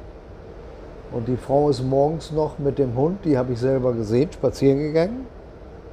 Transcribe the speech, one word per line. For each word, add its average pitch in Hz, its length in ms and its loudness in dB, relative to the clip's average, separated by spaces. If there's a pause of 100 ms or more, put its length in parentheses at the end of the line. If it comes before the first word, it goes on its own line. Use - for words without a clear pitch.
(1120)
Und 120 160 -4
die 123 100 0
Frau 147 320 2
ist 123 120 0
morgens 143 480 2
noch 151 280 -2
mit 139 200 0
dem 127 160 2
Hund, 160 300 0
die 147 140 4
habe 127 160 0
ich 113 40 -4
selber 127 360 2
gesehen, 117 380 2
spazieren 135 480 4
gegangen. 170 460 0 (680)